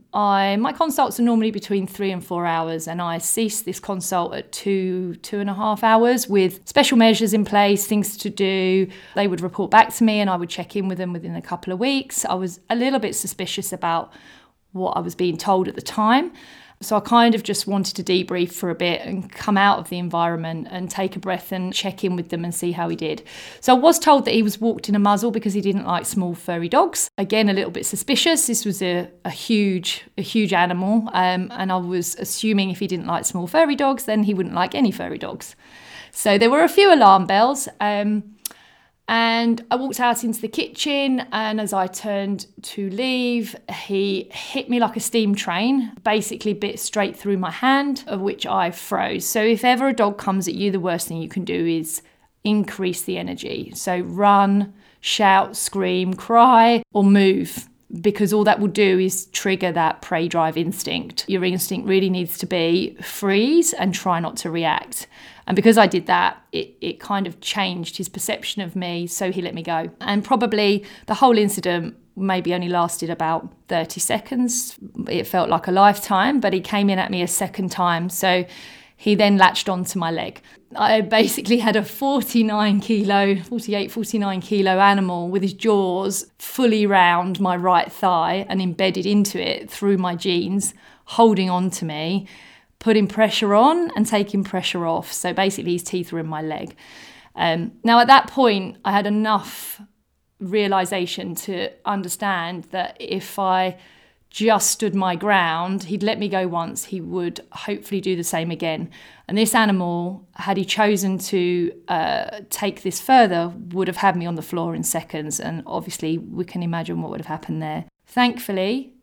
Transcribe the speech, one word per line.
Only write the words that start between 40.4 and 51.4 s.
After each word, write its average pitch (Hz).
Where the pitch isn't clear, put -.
the 226
kitchen, 269
and 214
as 214
I 185
turned 202
to 196
leave, 240
he 196
hit -
me 240
like 233
a 226
steam 214
train, 220
basically 214
bit 208
straight -
through 202
my 185
hand, 269
of 190
which 202
I 190
froze. -
So 220
if 220
ever 254
a 269
dog 202
comes 190
at 170
you, 202
the 190
worst 175
thing 165
you 160
can 185